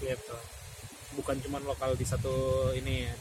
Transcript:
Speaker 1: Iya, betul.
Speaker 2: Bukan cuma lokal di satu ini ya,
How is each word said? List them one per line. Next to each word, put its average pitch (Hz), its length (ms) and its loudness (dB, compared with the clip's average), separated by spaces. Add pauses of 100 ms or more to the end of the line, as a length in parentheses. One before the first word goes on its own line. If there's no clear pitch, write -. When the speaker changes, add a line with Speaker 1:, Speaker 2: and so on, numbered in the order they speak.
Speaker 1:
Iya, 131 160 0
betul. 117 220 -10 (760)
Speaker 2:
Bukan 139 240 0
cuma 139 220 -2
lokal 131 340 2
di 127 80 2
satu 131 720 4
ini 127 320 2
ya, 120 120 -2